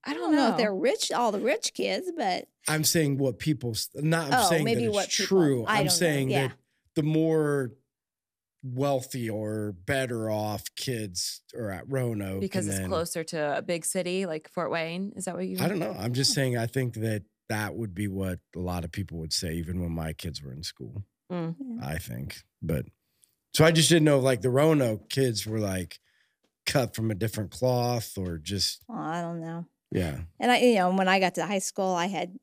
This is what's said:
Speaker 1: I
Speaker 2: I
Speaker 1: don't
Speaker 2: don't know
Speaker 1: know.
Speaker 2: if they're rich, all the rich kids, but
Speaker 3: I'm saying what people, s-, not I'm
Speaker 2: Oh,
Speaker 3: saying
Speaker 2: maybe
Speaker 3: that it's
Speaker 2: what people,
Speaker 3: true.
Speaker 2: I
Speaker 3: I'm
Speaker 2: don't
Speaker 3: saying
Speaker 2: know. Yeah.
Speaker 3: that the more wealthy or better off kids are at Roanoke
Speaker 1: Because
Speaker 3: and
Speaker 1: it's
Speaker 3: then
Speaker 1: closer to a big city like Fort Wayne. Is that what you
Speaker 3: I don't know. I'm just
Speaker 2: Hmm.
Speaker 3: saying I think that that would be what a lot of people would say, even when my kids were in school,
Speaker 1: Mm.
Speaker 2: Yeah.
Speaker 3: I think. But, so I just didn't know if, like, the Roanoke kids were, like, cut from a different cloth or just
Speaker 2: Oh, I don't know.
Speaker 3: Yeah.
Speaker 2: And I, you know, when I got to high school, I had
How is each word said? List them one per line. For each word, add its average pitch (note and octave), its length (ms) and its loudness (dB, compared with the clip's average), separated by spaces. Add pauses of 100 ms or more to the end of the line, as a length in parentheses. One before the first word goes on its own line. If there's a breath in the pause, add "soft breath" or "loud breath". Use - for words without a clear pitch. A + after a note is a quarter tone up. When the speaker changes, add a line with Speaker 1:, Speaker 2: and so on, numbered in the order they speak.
Speaker 1:
I C4+ 40 -6
Speaker 2:
I - 20 -4
Speaker 1:
don't E4 120 -4
Speaker 2:
don't D#4 120 6
know C#4 120 6
Speaker 1:
know. - 20 6
Speaker 2:
if - 80 0
they're G#3+ 160 2
rich, C#4+ 380 0
all A#3 200 2
the G3+ 80 -2
rich C#4 320 0
kids, G3+ 420 -2
but G3+ 340 -2 (200)
Speaker 3:
I'm D#3 160 2
saying C#3+ 340 4
what C3+ 200 0
people, B2 320 0
s-, - 240 -4
not D#3 380 0
I'm B3+ 60 4
Speaker 2:
Oh, G#3 120 6
Speaker 3:
saying E3 140 4
Speaker 2:
maybe A#3 180 2
Speaker 3:
that A#3 60 2
it's G#3 60 0
Speaker 2:
what G3 160 2
people, G3 160 0
Speaker 3:
true. D3 400 4
Speaker 2:
I G#3+ 120 2
Speaker 3:
I'm G3 80 4
Speaker 2:
don't - 60 2
Speaker 3:
saying C#3+ 360 2
Speaker 2:
know. C3 60 2
Yeah. C3+ 140 2
Speaker 3:
that - 80 -8 (380)
the D#3+ 80 2
more D#3 720 2 (880)
wealthy B2+ 680 -2
or G#2+ 440 -4
better A#2 580 -2
off G#2+ 440 -4
kids A2 680 -6 (140)
are A2+ 140 -6
at E2+ 180 -8
Roanoke A2+ 520 -2
Speaker 1:
Because F#3+ 260 -2
Speaker 3:
and G2+ 60 -2
Speaker 1:
it's G2 80 -2
Speaker 3:
then F#2 80 -2
Speaker 1:
closer E3+ 360 -2
to D3+ 340 -2
a - 40 -4
big E3+ 220 -2
city F#3 420 -2
like D#3 220 -6
Fort - 220 -4
Wayne. E3 460 -4
Is F#3 100 -8
that F3 100 -6
what F#3 100 -4
you F#3 140 -6
Speaker 3:
I D#3 80 2
don't G3 100 0
know. G#2 200 -4
I'm A#2+ 160 -4
just C3+ 160 2
Speaker 2:
Hmm. - 40 0
Speaker 3:
saying C3 220 2
I A#2 100 0
think B2 280 -2
that A2 300 -2 (260)
that G#2 240 -2
would G2+ 200 -6
be G#2 140 -2
what F#2+ 320 -4 (160)
a - 20 -8
lot F2 260 -4
of D#2+ 80 -8
people E2+ 260 -6
would D#2+ 160 -6
say, E2 200 -2
even E2+ 260 -4
when E2+ 120 -2
my D#2+ 220 -4
kids C#2+ 280 -8
were C2+ 100 -12
in D2+ 100 -12
school, - 420 -12 (260)
Speaker 1:
Mm. E3+ 300 -6
Speaker 2:
Yeah. A#3+ 260 -8
Speaker 3:
I D#2+ 120 -4
think. B1+ 440 -10 (200)
But, D#2+ 240 -2 (680)
so D#3 140 6
I E3+ 40 8
just D#3+ 200 4
didn't E3 140 8
know D3 140 6
if, B2+ 60 2
like, C3 160 4
the B2+ 100 2
Roanoke C3+ 600 4
kids A#2+ 360 0
were, G#2+ 120 -4
like, F#2 400 -2 (680)
cut B2 320 0
from A2+ 140 0
a G#2+ 40 -2
different G#2 360 -4
cloth A#2+ 680 0
or F2+ 220 -4
just F2 500 -4
Speaker 2:
Oh, A#3 60 -12
I E3 260 -6
don't E3+ 220 -6
know. E3+ 240 -8 (240)
Speaker 3:
Yeah. E2 300 -2 (200)
Speaker 2:
And B3 100 2
I, B3 80 6
you A#3+ 180 6
know, F3+ 180 4
when F#3+ 120 2
I F#3+ 140 4
got F3 140 2
to E3 120 -2
high G3 140 -2
school, F#3+ 340 -2
I F3 120 0
had F#3 360 -6